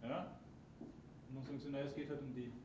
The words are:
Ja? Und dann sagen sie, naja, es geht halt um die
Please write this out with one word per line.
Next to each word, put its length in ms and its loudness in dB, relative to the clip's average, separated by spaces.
Ja? 320 2
Und 60 0
dann 80 0
sagen 160 2
sie, 100 -2
naja, 160 6
es 100 2
geht 140 0
halt 120 4
um 120 0
die 180 2